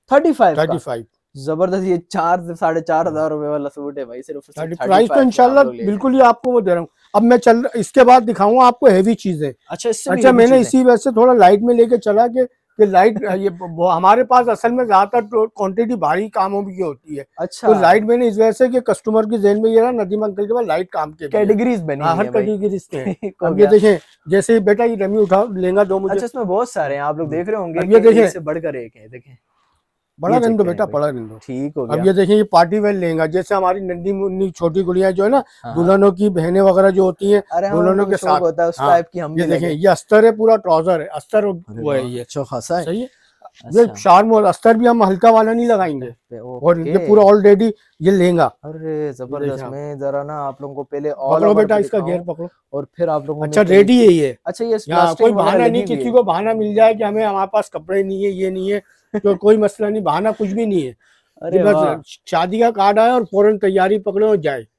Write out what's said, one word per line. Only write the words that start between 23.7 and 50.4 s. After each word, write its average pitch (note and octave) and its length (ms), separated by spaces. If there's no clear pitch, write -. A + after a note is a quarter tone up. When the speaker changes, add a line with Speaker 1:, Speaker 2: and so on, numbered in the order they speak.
Speaker 2:
देखें, G#3 280
जैसे G3+ 320
बेटा G#3 240
ये A#3 120
डमी G3 220
उठा, G3 320
लहंगा F#3 340
दो F#3+ 140
मुझे। F#3+ 160
Speaker 1:
अच्छा, G3 120
इसमें A#3 200
बहुत G#3+ 240
सारे D3 240
हैं, C#3+ 80
आप D3+ 160
लोग D#3+ 120
देख E3+ 180
रहे A3 80
होंगे E3+ 240
Speaker 2:
अब F3+ 120
ये A3 80
Speaker 1:
कि A3+ 80
एक A3 60
Speaker 2:
देखें। G#3+ 160
Speaker 1:
से F3+ 100
बढ़कर D#3 360
एक A#2 200
है, A2 120
देखें। B2+ 300
Speaker 2:
बड़ा F#3+ 160
Speaker 1:
ये A#3+ 60
Speaker 2:
रहने A3+ 140
दो G3+ 60
Speaker 1:
चेक E3+ 100
Speaker 2:
बेटा, - 120
Speaker 1:
करें - 80
Speaker 2:
बड़ा D3 140
Speaker 1:
भाई। C#3 100
Speaker 2:
रहने A2+ 120
दो। A2 100
Speaker 1:
ठीक C3+ 380
हो C3 100
Speaker 2:
अब C3+ 80
Speaker 1:
गया। E3 100
Speaker 2:
ये F#3+ 80
देखें, F#3+ 220
ये G#3+ 80
पार्टी F3 360
वेयर G#3 160
लहंगा, E3 320
जैसे F3+ 280
हमारी F#3+ 260
नन्ही F3+ 320
मुन्नी F#3+ 380
छोटी E3+ 320
गुड़िया F#3 280
जो F#3+ 140
है G#3 40
ना, C4 160
Speaker 1:
हाँ। A#2+ 120
Speaker 2:
दुल्हनों F#3+ 380
की G3+ 180
बहनें F3 300
वगैरह F#3+ 300
जो F#3+ 140
होती F#3+ 260
हैं, G3+ 120
Speaker 1:
अरे F3+ 140
हाँ, F3+ 100
Speaker 2:
दुल्हनों F#3 220
Speaker 1:
उनको G3 120
Speaker 2:
के G3 60
Speaker 1:
शौक F#3 140
Speaker 2:
साथ। D3 100
Speaker 1:
होता E3 220
है, E3+ 60
उस E3+ 120
Speaker 2:
हाँ, C#3+ 100
Speaker 1:
टाइप E3+ 220
की F3+ 60
हम D#3 200
Speaker 2:
ये E3+ 80
Speaker 1:
भी D#3 60
Speaker 2:
देखें, F3 160
Speaker 1:
लेंगे। D#3 140
Speaker 2:
ये G3 60
अस्तर G#3+ 360
है, A3+ 120
पूरा A3 200
ट्राउजर E3+ 440
है, D3 60
अस्तर D#3 320
Speaker 1:
अरे F3+ 440
Speaker 2:
वो D3 100
है C3 100
Speaker 1:
वाह, B2 80
Speaker 2:
ये। A#2+ 100
Speaker 1:
अच्छा C#3 220
खासा C3+ 360
है। E3+ 60
Speaker 2:
सही F3+ 160
है। B3+ 80
ये A3+ 100
Speaker 1:
अच्छा। A#3 120
Speaker 2:
शान G3 320
मोल A3 180
अस्तर A3 320
भी A#3 100
हम A#3 160
हल्का F#3+ 280
वाला A3 220
नहीं A#3 140
लगाएंगे। E3+ 400
Speaker 1:
पे, A#2+ 320
Speaker 2:
और B2+ 420
ये E3 160
Speaker 1:
ओके। F3 100
Speaker 2:
पूरा G#3 160
already G3+ 500
ये F3+ 80
लहंगा। F3 340
Speaker 1:
अरे D3+ 680
जबरदस्त, C3 320
Speaker 2:
ये C#3+ 60
देखें C3+ 160
आप। A#2+ 60
Speaker 1:
मैं C#3+ 260
जरा C#3 240
ना D3+ 120
आप C#3 280